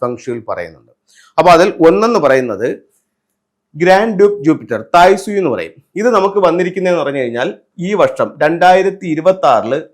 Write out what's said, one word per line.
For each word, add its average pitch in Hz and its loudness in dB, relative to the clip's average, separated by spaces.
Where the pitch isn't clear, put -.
ഫെങ് 123 -6
ഷൂയിൽ 120 -10
പറയുന്നുണ്ട്. 82 -12
അപ്പൊ 180 6
അതിൽ 175 4
ഒന്നെന്ന് 208 2
പറയുന്നത് 131 -2
ഗ്രാൻഡ് 190 2
ഡ്യൂക്ക് 202 2
ജൂപ്പിറ്റർ, 120 -2
തായ് 180 4
സൂയി 202 -8
എന്ന് 175 -2
പറയും. 87 -6
ഇത് 220 -2
നമുക്ക് 202 0
വന്നിരിക്കുന്നതെന്ന് 180 0
പറഞ്ഞു 139 -6
കഴിഞ്ഞാൽ 127 -4
ഈ 190 -6
വർഷം 131 0
രണ്ടായിരത്തി 185 2
ഇരുപത്തി 170 -2
ആറില് 123 0